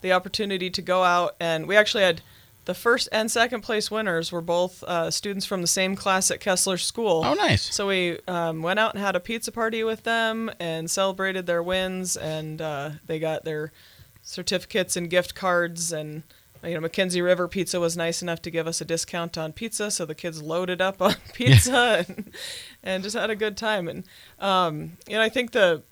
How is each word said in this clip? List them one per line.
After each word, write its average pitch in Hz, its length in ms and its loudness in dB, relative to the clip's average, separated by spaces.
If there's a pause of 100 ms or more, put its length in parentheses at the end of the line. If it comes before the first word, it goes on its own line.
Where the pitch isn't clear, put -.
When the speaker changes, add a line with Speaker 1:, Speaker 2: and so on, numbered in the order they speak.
Speaker 1:
the 185 100 -2
opportunity 185 600 0
to 185 120 -4
go 185 220 4
out, 175 340 4
and 165 300 0
we 196 80 4
actually 208 260 4
had 170 180 4 (440)
the 185 100 -4
first 233 380 2
and 220 180 0
second 233 320 0
place 214 280 -2
winners 190 400 -2
were 170 120 -4
both, 175 400 0
uh, 165 280 -2
students 196 360 -4
from 185 160 -2
the 170 40 -2
same 190 300 0
class 190 340 2
at 139 80 -4
Kessler 185 380 0
School. 175 480 0
Speaker 2:
Oh, 262 80 2
nice. - 420 2
Speaker 1:
So 202 140 0
we, 180 300 0 (100)
um, 165 320 -2
went 180 180 0
out 220 160 2
and 196 80 -4
had 190 140 0
a 175 40 2
pizza 226 300 -6
party 226 340 -2
with 220 180 -4
them 226 480 -2 (100)
and 165 300 -4
celebrated 190 560 0
their 170 160 2
wins, 185 540 -2
and, 156 440 -6
uh, 151 300 -6 (160)
they 160 120 -4
got 156 260 -4
their 156 280 -6 (500)
certificates 185 760 -2
and 175 100 -4
gift 180 260 2
cards, 170 580 0
and, 156 320 -8 (380)
you 170 160 -4
know, 160 80 -4
McKenzie 180 380 0
River 175 240 4
Pizza 180 320 -2
was 170 160 0
nice 165 240 -2
enough 170 220 -6
to 170 80 -8
give 165 160 -2
us 170 160 -4
a - 20 -8
discount 165 540 -4
on 156 160 -6
pizza, 214 360 -6
so 190 140 -2
the 160 100 -8
kids 160 280 -8
loaded 175 400 -2
up 190 180 0
on 185 120 4 (120)
<laughs> - 140 -16
Speaker 2:
Yeah. 240 160 2
Speaker 1:
pizza 240 520 6
and, - 260 -12 (500)
and 190 200 -4
just 208 140 -6
had 220 140 0
a 214 60 0
good 208 200 -2
time. 208 320 -2
And, 185 160 -8 (360)
um, 170 680 0
you 208 80 -6
know, 220 80 4
I 220 80 4
think 247 220 -2
the 175 280 6 (120)